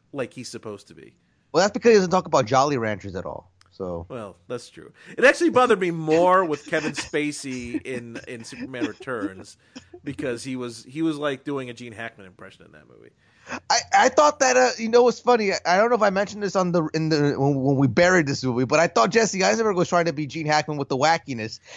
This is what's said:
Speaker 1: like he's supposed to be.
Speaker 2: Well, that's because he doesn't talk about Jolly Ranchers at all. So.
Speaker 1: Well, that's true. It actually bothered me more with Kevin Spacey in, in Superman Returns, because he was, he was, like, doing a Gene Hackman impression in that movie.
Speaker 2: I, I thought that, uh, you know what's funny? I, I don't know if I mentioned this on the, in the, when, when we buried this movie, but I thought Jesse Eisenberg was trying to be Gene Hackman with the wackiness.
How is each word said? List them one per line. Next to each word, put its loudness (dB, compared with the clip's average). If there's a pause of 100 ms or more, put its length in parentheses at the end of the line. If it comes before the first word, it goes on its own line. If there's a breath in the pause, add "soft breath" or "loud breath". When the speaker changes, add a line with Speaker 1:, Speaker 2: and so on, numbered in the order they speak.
(120)
Speaker 1:
like -8
he's -14
supposed -16
to -20
be. -20 (380)
Speaker 2:
Well, 4
that's 2
because 2
he 10
doesn't 4
talk 2
about 2
Jolly 2
Ranchers -4
at -8
all. -14 (220)
So. -8
Speaker 1:
Well, -14 (120)
that's -12
true. -20 (260 loud breath)
It 2
actually 4
bothered 4
me -2
more 2
with -6
Kevin -4
Spacey -8
in, -12
in -14
Superman -10
Returns, -10 (440 loud breath)
because -8
he -8
was, -10
he -8
was, -2
like, -6
doing -8
a -12
Gene -16
Hackman -14
impression -20
in -20
that -20
movie. -20 (580 loud breath)
Speaker 2:
I, 2 (140)
I 6
thought 4
that, 2
uh, 4
you -4
know 6
what's 2
funny? 2
I, -2 (100)
I 4
don't 4
know 0
if 0
I 6
mentioned -4
this -4
on 0
the, 2 (100)
in -2
the, 2
when, 2
when 0
we 4
buried 4
this -6
movie, -2
but 2
I 4
thought 2
Jesse 0
Eisenberg 0
was 0
trying 2
to -2
be -8
Gene -8
Hackman 0
with -6
the -2
wackiness. -2 (160 loud breath)